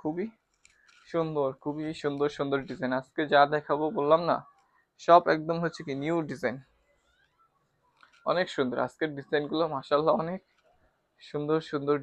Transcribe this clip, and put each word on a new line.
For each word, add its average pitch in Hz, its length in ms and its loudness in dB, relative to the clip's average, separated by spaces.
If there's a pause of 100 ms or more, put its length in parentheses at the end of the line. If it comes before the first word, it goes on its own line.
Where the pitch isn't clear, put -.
খুবই 175 260 -6 (840)
সুন্দর, 156 360 0 (160)
খুবই 151 220 -4 (180)
সুন্দর 143 240 0 (100)
সুন্দর 139 220 -2 (100)
ডিজাইন। 127 300 -6
আজকে - 220 -6 (120)
যা 143 80 10 (140)
দেখাবো 151 300 -2 (120)
বললাম 151 320 4
না, - 80 2 (680)
সব 170 160 8 (140)
একদম 160 280 -4
হচ্ছে 165 240 -4
কি 143 60 -4 (100)
নিউ 165 140 0 (140)
ডিজাইন, 123 260 -4 (1700)
অনেক 175 240 0
সুন্দর। 127 300 0
আজকের 156 320 -4
ডিজাইনগুলো 147 460 -2 (120)
মাশাআল্লাহ 147 380 2 (100)
অনেক 175 180 -6 (880)
সুন্দর 147 280 -2 (120)
সুন্দর 143 340 0